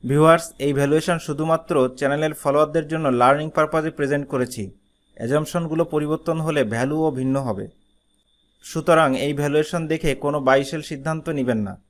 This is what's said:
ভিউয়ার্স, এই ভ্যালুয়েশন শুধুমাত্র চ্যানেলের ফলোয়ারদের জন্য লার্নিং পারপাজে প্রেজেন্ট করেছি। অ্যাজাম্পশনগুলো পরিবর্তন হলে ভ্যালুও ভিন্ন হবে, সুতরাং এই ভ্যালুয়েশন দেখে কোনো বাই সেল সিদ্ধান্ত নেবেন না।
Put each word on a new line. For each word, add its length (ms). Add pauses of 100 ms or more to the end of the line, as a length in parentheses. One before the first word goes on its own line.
ভিউয়ার্স, 420 (120)
এই 200
ভ্যালুয়েশন 480
শুধুমাত্র 480 (220)
চ্যানেলের 460
ফলোয়ারদের 500
জন্য 140 (140)
লার্নিং 360
পারপাজে 340
প্রেজেন্ট 420
করেছি। 300 (540)
অ্যাজাম্পশনগুলো 680 (120)
পরিবর্তন 420 (100)
হলে 160 (100)
ভ্যালুও 360 (100)
ভিন্ন 180 (100)
হবে, 200 (960)
সুতরাং 440 (160)
এই 160
ভ্যালুয়েশন 420 (100)
দেখে 220
কোনো 260
বাই 240
সেল 260
সিদ্ধান্ত 360 (120)
নেবেন 280
না। 80 (160)